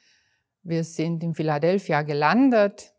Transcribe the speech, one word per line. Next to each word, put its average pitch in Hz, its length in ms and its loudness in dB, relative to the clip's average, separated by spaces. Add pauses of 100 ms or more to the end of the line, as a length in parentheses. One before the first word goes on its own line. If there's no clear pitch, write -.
(640)
Wir 165 200 -4
sind 160 400 -4
in 165 120 -4
Philadelphia 156 680 0
gelandet, 202 960 2